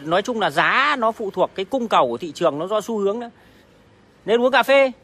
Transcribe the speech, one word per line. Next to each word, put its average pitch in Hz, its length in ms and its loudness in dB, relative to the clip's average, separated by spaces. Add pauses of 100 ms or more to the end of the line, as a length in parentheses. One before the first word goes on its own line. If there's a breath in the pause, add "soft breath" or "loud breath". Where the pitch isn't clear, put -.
nói 170 180 0
chung 226 180 -6
là 180 100 0
giá 196 500 0
nó 226 120 0
phụ 208 200 -8
thuộc 180 240 -2
cái 196 100 -6
cung 240 220 -4
cầu 175 200 4
của 120 100 -4
thị 160 140 -10
trường, 147 280 -2
nó 170 80 -6
do 214 140 -2
xu 226 160 -6
hướng 202 220 -2
nữa. 233 100 -12 (960 soft breath)
Nên 226 160 2
uống 254 100 2
cà 247 120 4
phê. 269 280 4 (120)